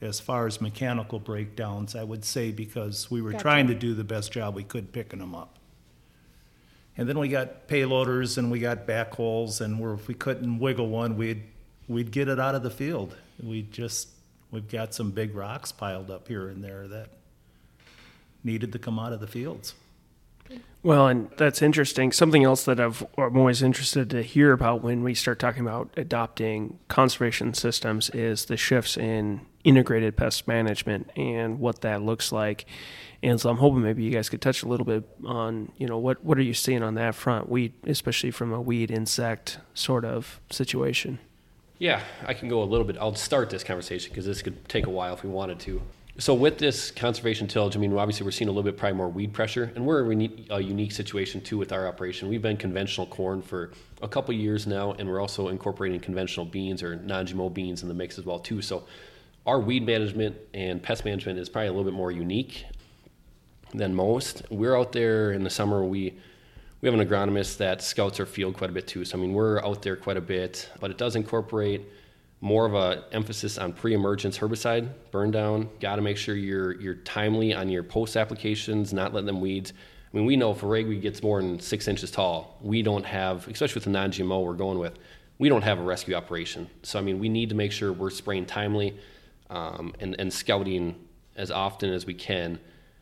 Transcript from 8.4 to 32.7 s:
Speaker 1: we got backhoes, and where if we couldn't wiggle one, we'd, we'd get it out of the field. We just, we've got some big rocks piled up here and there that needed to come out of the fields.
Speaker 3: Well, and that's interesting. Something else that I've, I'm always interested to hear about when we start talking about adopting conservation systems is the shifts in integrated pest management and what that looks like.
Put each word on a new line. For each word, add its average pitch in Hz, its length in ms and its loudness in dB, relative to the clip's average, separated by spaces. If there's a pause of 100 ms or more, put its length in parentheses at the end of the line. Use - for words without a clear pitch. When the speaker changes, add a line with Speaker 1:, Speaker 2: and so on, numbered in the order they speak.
Speaker 1:
we 120 80 0
got 117 280 -2
backhoes, 113 760 -2
and 107 180 -2
where 113 140 -4
if 104 140 -10
we 123 60 -6
couldn't 123 440 -2
wiggle 127 300 0
one, 113 280 -2
we'd, 110 280 -2 (440)
we'd 117 220 -2
get 139 180 0
it 131 100 0
out 135 160 2
of 131 80 -2
the 127 80 -4
field. 139 460 -6 (260)
We 113 200 -6
just, 113 460 -8 (420)
we've 107 180 -8
got 110 240 -6
some 107 200 -4
big 107 220 -4
rocks 104 380 -8
piled 95 380 -8
up 92 180 -12
here 98 200 -6
and 98 140 -10
there 98 260 -12
that 107 200 -12 (1400)
needed 113 280 -2
to 117 60 -6
come 110 200 -4
out 117 140 -4
of 104 80 -6
the 107 60 -8
fields. 131 480 -8 (1080)
Speaker 3:
Well, 147 240 10
and 123 300 4
that's 151 260 4
interesting. 143 480 4
Something 156 320 8
else 131 220 6
that 123 160 4
I've, 117 260 -2 (100)
I'm 127 200 2
always 127 260 8
interested 131 480 2
to 123 120 0
hear 143 300 8
about 120 300 4
when 120 220 2
we 123 100 0
start 117 240 0
talking 123 240 0
about 117 340 -2
adopting 110 920 -2
conservation 120 640 4
systems 110 560 0
is 113 360 -2
the - 100 -2
shifts - 400 2
in 107 460 -2 (200)
integrated 117 540 8
pest - 320 0
management 107 680 0
and 117 440 -2
what 117 220 0
that 104 200 0
looks 110 300 0
like. 107 340 -2 (560)